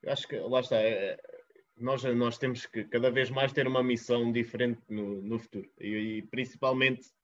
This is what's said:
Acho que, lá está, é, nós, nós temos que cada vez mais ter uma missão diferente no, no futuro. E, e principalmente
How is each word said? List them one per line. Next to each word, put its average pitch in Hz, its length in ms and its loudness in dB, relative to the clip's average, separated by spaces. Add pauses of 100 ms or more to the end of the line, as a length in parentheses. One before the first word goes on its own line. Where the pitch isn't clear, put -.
Acho - 200 -2
que, - 100 -6
lá 117 220 0
está, 123 180 0
é, 107 400 2 (600)
nós, 127 260 -2
nós 120 340 2
temos 127 280 -2
que 110 200 -6
cada 120 240 2
vez 123 200 2
mais 135 220 2
ter 135 160 2
uma 131 160 2
missão 120 480 2
diferente 120 580 0
no, 101 320 -6
no 110 180 -4
futuro. - 300 -12 (100)
E, 107 380 -4
e 107 60 -6
principalmente 131 840 0 (160)